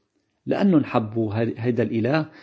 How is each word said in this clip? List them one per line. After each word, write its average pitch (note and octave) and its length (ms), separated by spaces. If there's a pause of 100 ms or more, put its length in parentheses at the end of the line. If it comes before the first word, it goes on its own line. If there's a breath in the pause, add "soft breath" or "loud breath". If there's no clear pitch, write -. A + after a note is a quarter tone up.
(460)
لأنهم E3+ 380
حبوا A2 500
هيدا A#2 480
الإله، A#2 480 (120 loud breath)